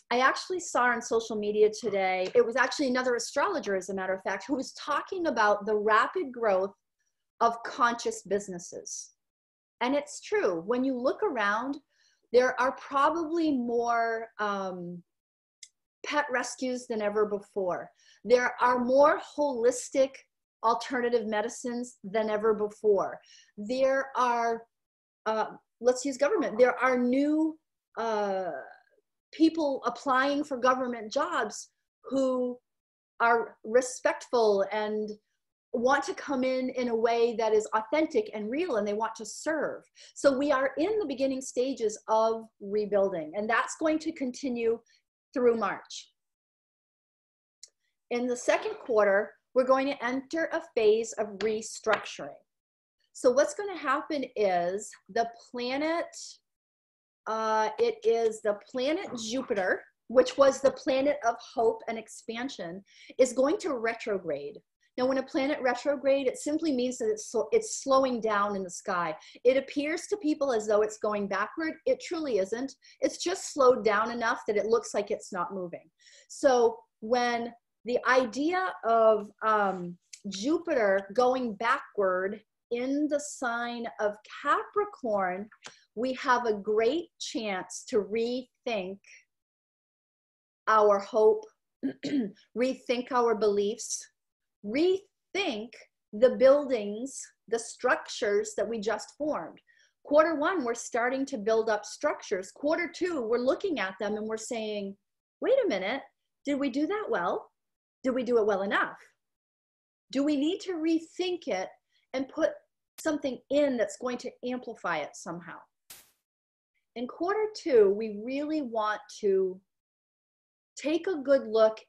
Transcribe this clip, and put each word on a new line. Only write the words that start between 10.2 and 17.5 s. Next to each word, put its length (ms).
true. 440
When 200
you 120
look 280
around, 520
there 280
are 120
probably 800
more, 760
um, 640
pet 260
rescues 560
than 160
ever 240
before. 640